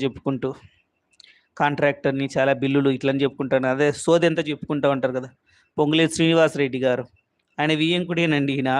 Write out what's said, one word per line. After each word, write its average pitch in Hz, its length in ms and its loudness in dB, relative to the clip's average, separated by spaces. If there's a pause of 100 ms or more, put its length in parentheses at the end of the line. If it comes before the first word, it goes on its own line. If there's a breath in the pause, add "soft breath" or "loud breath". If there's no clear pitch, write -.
చెప్పుకుంటూ 131 460 -4 (1080 soft breath)
కాంట్రాక్టర్ని, 143 680 0 (100)
చాలా 135 240 2
బిల్లులు 135 360 2
ఇట్లని 135 260 0
చెప్పుకుంటాను, 135 460 -2
అదే 135 200 2 (160)
సోది 170 240 4
ఎంత 165 120 -2 (100)
చెప్పుకుంటా 147 440 -4
ఉంటారు 127 240 -2
కదా. 127 100 -10 (500 soft breath)
పొంగులేటి 160 360 2
శ్రీనివాసరెడ్డి 151 680 2
గారు, 123 200 0 (560)
ఆయన 151 200 0
వియ్యంకుడేనండి 165 720 0
ఈయన, 131 280 -2